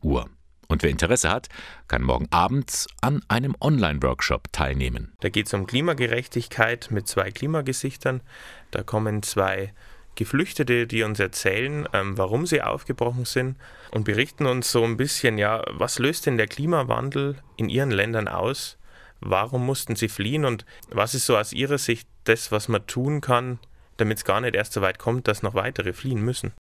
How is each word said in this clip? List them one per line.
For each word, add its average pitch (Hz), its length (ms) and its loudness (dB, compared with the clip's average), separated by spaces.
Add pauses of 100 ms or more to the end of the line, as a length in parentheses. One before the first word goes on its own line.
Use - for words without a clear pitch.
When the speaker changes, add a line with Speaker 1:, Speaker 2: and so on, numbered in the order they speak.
Speaker 1:
Uhr. 71 260 0 (380)
Und 78 160 0
wer - 60 4
Interesse 85 400 2
hat, 113 180 0 (400)
kann 60 140 2
morgen 64 300 2
Abend 113 560 2 (140)
an 139 260 0
einem 123 320 0
Online-Workshop 73 920 2
teilnehmen. 65 720 -2
Speaker 2:
Da 98 80 0
geht's 104 240 -2
um 98 120 0
Klimagerechtigkeit 120 1300 0
mit 101 160 -2
zwei 98 240 0
Klimagesichtern. 135 880 -2 (500)
Da 104 120 -2
kommen 107 400 0
zwei 98 500 0 (420)
Geflüchtete, 123 720 2
die 113 160 0
uns 107 160 -2
erzählen, 113 760 0
ähm, 98 240 0
warum 104 280 0
sie 165 160 2
aufgebrochen 120 640 -2
sind 131 320 -2 (340)
und 107 140 -2
berichten 113 400 0
uns 127 260 0
so 117 120 4
ein 117 140 2
bisschen, 117 400 0
ja, 104 340 2
was 98 280 -2
löst 143 260 0
denn 127 120 2
der 107 100 4
Klimawandel 139 880 0 (200)
in 110 120 0
ihren 135 220 0
Ländern 107 360 0
aus? 98 500 -4 (440)
Warum 110 440 0
mussten 131 300 -2
sie 110 140 0
fliehen 139 360 -2
und 117 200 -2 (240)
was 110 260 0
ist 127 100 -2
so 117 120 6
aus 107 160 0
ihrer 139 240 0
Sicht - 300 -2 (180)
das, - 260 2
was 107 160 0
man 104 180 0
tun 143 360 -2
kann, 123 380 0 (380)
damit's 107 280 0
gar 104 160 2
nicht 123 140 0
erst 104 180 -2
so 104 80 0
weit 92 160 2
kommt, 120 300 -2
dass 104 160 2
noch 101 100 -2
weitere 95 400 -2
fliehen 117 320 -2
müssen? 120 280 -4 (160)